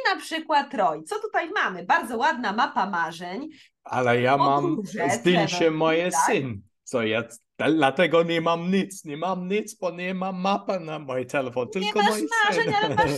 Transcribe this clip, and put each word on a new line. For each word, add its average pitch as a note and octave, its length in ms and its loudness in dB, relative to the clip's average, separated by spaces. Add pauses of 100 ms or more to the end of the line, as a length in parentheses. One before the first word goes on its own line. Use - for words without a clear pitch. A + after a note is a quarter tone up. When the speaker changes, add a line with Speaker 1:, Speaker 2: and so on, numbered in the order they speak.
(140)
Speaker 1:
na D4+ 80 -4
przykład, D#4 520 -2
Roy, E3+ 300 0
co G#4 160 -6
tutaj G4 360 -4
mamy? G3 300 -2
Bardzo B3 320 2
ładna A#3+ 360 0
mapa A3 360 0
marzeń. F3 600 -6 (340)
Speaker 2:
Ale B2 380 2
ja B2+ 160 4
mam C#3+ 380 2
Speaker 1:
Podróże, G#3 340 -4
Speaker 2:
zdjęcie E3+ 480 2
Speaker 1:
travel, E3 160 4
Speaker 2:
moje D#3+ 380 2
Speaker 1:
tak? - 140 0
Speaker 2:
syn, C3+ 360 -2 (220)
co A#2+ 200 -2
ja, A2 200 0 (340)
dlatego E3 640 4
nie E3+ 180 0
mam E3+ 300 0
nic, G3 340 -2
nie D3 120 -8
mam F3+ 300 -4
nic, G#3+ 280 -4
bo F3+ 160 -4
nie F3+ 220 -6
mam F#3 260 -6
mapy G3 400 -2
na D#3 200 -8
mój C3 260 -4
telefon, B2+ 500 -2
Speaker 1:
Nie F#3+ 60 -2
Speaker 2:
tylko G#4 200 0
Speaker 1:
masz G4+ 180 2
Speaker 2:
mój D#4+ 80 -2 (180)
Speaker 1:
marzeń, A4+ 180 2
Speaker 2:
syn. G#4+ 120 0
Speaker 1:
ale G#4+ 200 0
masz G#4+ 220 2